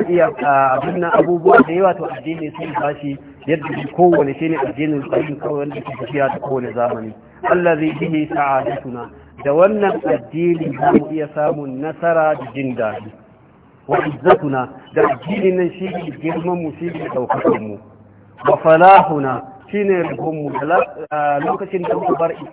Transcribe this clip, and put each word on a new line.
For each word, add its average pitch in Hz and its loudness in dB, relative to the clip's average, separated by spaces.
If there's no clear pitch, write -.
iya, 170 4
a, 135 4
abin 170 -4
nan 170 -2
abubuwa 175 4
da 160 -4
yawa, 180 4
to 170 -10
addini 151 -8
sun 160 -10
ba 147 -2
shi 139 -8
yadda 147 -4
shi 143 -6
kowane 156 4
shi 160 -2
ne 160 -2
addinin 147 -2
tsarin 156 -2
kawai 151 -4
wanda 143 -8
ke - -12
tafiya 139 -2
da - -6
kowane 123 -4
zamani. 110 -2
"الذي 165 2
به 156 -2
سعادتنا." 127 -2
Da 143 2
wannan 196 2
addini 156 -2
za 135 2
mu 147 4
iya 156 -4
samun 147 -2
nasara 156 0
da 131 -8
jin 131 -4
daɗi. 107 -6
Wa 190 0
izzatuna, 139 0
da 151 2
addinin 185 -2
nan 175 0
shi 185 -8
ne 170 -8
girman 170 -4
mu, 156 -6
shi 170 -6
ne 160 -8
ɗaukakar - 0
mu. 208 -10
Wa - 6
falahuna, 160 6
shi 202 -2
ne 190 2
rubun 156 -6
mu. 147 -6
Da 143 -6
la-, 165 0
a 147 0
lokacin 185 -4
da - 0
muka - -2
bar 165 0